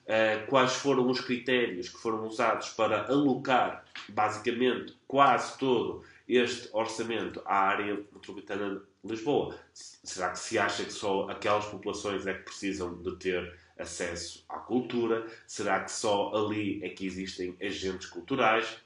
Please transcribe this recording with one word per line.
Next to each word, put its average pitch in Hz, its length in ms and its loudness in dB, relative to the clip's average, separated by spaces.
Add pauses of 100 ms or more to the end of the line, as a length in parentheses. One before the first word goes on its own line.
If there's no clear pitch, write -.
eh, 110 420 2
quais 127 280 4
foram 127 340 4
os 123 100 2
critérios 120 720 0
que - 80 -16
foram 110 280 -2
usados 110 440 0
para 107 420 2
alocar, 135 720 4 (240)
basicamente, 107 880 0 (100)
quase 131 520 4
todo 113 480 0 (200)
este 117 460 2
orçamento 110 720 -2
à 98 240 4
área 101 280 0
metropolitana 98 840 -8 (220)
de 101 80 -8
Lisboa? 113 480 0 (140)
S-, - 320 -18
será 90 240 -4
que 87 100 -6
se 113 180 -2
acha 101 280 2
que - 80 -10
só 98 360 0
aquelas 104 360 0
populações 98 600 -4
é 95 80 -2
que - 100 -8
precisam 90 580 -6
de 90 160 -4
ter 90 420 -4 (180)
acesso 87 680 -8
à - 120 -10
cultura? 117 680 0 (180)
Será 98 380 0
que - 80 -10
só 101 420 2
ali 104 480 0
é 92 60 -6
que 98 180 -6
existem 92 560 -6
agentes 95 460 -4
culturais? 113 800 2